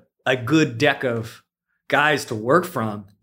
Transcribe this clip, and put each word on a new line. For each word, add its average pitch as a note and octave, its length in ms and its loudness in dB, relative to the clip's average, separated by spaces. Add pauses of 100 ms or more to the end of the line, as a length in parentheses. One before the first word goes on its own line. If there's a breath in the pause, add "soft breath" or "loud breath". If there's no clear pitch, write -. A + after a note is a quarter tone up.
(240)
a C3 120 2
good B2+ 420 2
deck C#3+ 260 2
of A#2 380 -6 (460)
guys C#3+ 380 2
to - 80 -8
work B2+ 300 0
from G#2+ 400 -6 (180)